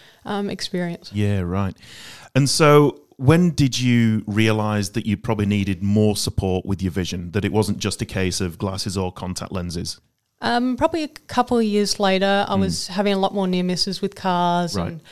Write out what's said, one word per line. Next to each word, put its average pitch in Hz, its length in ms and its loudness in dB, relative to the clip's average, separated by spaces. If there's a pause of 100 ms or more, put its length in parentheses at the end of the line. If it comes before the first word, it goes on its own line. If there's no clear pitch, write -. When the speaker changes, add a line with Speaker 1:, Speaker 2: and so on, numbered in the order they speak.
(240)
Speaker 1:
um, 202 260 -4
experience. 175 600 -6
Speaker 2:
Yeah, 101 280 0
right. 92 340 -2 (600)
And 139 120 2
so 147 520 6 (160)
when 165 340 6
did 135 300 2
you 117 480 4
realise 107 600 0
that 113 140 -4
you 104 120 -2
probably 104 300 -2
needed 98 360 0
more 104 340 4
support - 480 -2
with 95 160 -4
your 92 120 -2
vision, 87 400 -6
that 98 120 0
it 98 60 0
wasn't 101 280 0
just - 220 -4
a 113 60 -6
case 92 340 -2
of 85 160 -6
glasses 95 400 -6
or 95 140 -2
contact - 400 -10
lenses? 87 480 -8 (420)
Speaker 1:
Um, 240 360 -2
probably 320 280 -2
a 285 40 -8
couple - 480 -4
of 233 80 2
years 208 340 0
later, 196 480 2
I - 80 -4
Speaker 2:
Mm. 196 60 2
Speaker 1:
was 175 280 -2
having 196 260 0
a 190 40 -2
lot 190 140 0
more 196 140 -2
near 180 160 0
misses 180 400 -4
with 196 120 -4
cars 175 600 0
Speaker 2:
Right. 175 160 -2
Speaker 1:
and, 165 100 -12 (120)